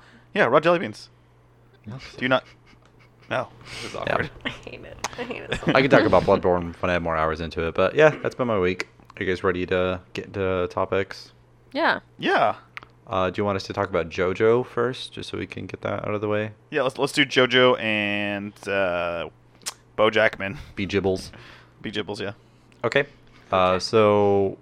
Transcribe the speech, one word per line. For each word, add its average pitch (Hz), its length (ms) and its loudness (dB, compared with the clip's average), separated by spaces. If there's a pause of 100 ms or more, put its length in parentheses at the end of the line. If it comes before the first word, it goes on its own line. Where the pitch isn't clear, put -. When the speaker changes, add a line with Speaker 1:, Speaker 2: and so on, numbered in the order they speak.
(340)
Speaker 1:
yeah, 196 120 4
raw 123 140 4
jelly 170 200 4
beans. 208 300 -10 (760)
Speaker 2:
Milk 120 160 -14
steak. - 160 -18
Speaker 1:
Do 127 80 -4
you 127 40 0
not? 131 140 2 (880)
No. 120 200 -4 (320)
Speaker 2:
This - 40 -10
is - 80 -12
Speaker 1:
Yeah. - 80 -8
Speaker 2:
awkward. - 300 -2 (140)
Speaker 3:
I 262 40 -8
hate - 360 -16
it. - 120 -18 (200)
I 240 60 -8
hate 240 200 -10
it - 120 -12
so - 200 -2
Speaker 2:
I 135 60 6
could 135 100 2
Speaker 3:
much. 127 100 8
Speaker 2:
talk 104 60 2
about 92 160 4
Bloodborne 90 580 2
when 92 80 -2
I 90 40 2
have 87 100 0
more 82 140 -2
hours 80 240 0
into 82 260 -4
it, 82 80 -6
but 95 180 2
yeah, 151 160 6
that's 143 260 -4
been 127 120 -4
my 113 100 0
week. 92 300 0 (300)
Are 104 60 -4
you 92 60 -2
guys 90 140 -2
ready 90 240 0
to 92 320 0 (140)
get - 140 -10
into 92 440 -2
topics? - 600 -4 (400)
Speaker 4:
Yeah. 277 260 0 (180)
Speaker 1:
Yeah. 165 380 0 (500)
Speaker 2:
Uh, 92 240 -2
do 90 120 -6
you 104 40 0
want 101 120 0
us 95 60 -8
to - 100 -10
talk 101 160 -2
about 85 200 -2
JoJo 110 560 2
first, - 480 -6
just 107 160 -12
so 95 80 -10
we 95 80 -8
can 101 200 -12
get - 160 -14
that 104 260 -6
out 104 60 -4
of 104 80 -4
the 107 60 -4
way? 104 240 -2 (200)
Speaker 1:
Yeah, 147 120 0
let's, 131 140 -4
let's 139 140 -2
do 147 140 2
JoJo 127 540 4
and, 104 760 -2 (140)
uh, 87 600 -2 (680)
BoJackman. 107 600 2 (180)
Speaker 2:
Be 98 120 -4
Jibbles. 92 440 -2 (500)
Speaker 1:
Be 110 100 -10
Jibbles, 104 300 -6
yeah. 98 120 -8 (500)
Speaker 2:
Okay. 139 220 2 (460)
Uh, 92 200 4
Speaker 3:
Okay. 92 80 2
Speaker 2:
so, 101 840 4